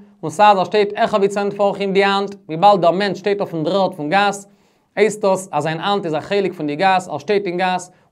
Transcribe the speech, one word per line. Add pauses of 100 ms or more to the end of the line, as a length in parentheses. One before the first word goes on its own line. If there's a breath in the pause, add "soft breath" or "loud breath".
(240 loud breath)
און
זיי,
אז
ער
שטייט
העכער
ווי
צען
טפחים,
די
האנט, (100)
ווי
באלד
דער
מענטש
שטייט
אויף
דעם
דראט
פון
גאס, (500 soft breath)
הייסט
דאס,
אז
זיין
אנט
איז
א
חלק
פון
די
גאס,
ער
שטייט
אין
גאס, (200 soft breath)